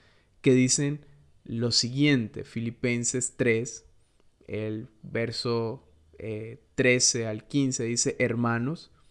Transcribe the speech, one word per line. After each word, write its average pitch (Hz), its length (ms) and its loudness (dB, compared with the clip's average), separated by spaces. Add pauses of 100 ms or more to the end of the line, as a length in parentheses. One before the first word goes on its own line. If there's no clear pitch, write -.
(420)
que 131 120 6
dicen 143 520 2 (380)
lo 117 280 -4
siguiente, 127 720 2
Filipenses 120 920 -4
tres, 120 500 0 (600)
el 107 400 -6 (140)
verso, 117 840 -4 (300)
eh, 110 460 -10 (120)
trece 123 520 2
al 107 200 -8
quince, 131 360 0
dice, 117 360 -2
"Hermanos, 120 720 0 (200)